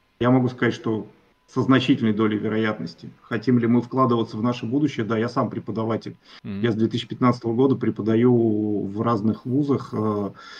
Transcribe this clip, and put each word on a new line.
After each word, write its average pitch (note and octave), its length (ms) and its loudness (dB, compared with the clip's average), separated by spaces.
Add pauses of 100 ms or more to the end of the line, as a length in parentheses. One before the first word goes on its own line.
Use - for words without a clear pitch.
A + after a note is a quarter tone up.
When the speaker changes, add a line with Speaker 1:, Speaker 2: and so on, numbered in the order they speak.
(220)
Speaker 1:
я B2 100 4
могу B2+ 160 4
сказать, A#2+ 260 0
что A2 340 -4 (400)
со C3 160 -2
значительной B2+ 500 2
долей G#2+ 240 0
вероятности. G#2+ 720 -4 (120)
Хотим A#2+ 380 0
ли A2+ 80 2
мы A#2+ 140 4
вкладываться A#2+ 560 0
в G#2+ 60 -4
наше A#2+ 220 -2
будущее? B2 400 -2
Да, A2 120 -2
я A2+ 100 0
сам A#2 220 -2
преподаватель. A2 680 -6 (280)
Speaker 2:
Мгм. G2+ 180 -6
Speaker 1:
Я A#2 100 0
с G2+ 40 -2
две A2 120 2
тысячи A#2 220 -4
пятнадцатого A#2+ 440 0
года B2+ 220 4
преподаю A2 1080 2
в G2 160 -6
разных A2 440 0
вузах, C3+ 460 -2
э, G#2+ 380 -2 (300)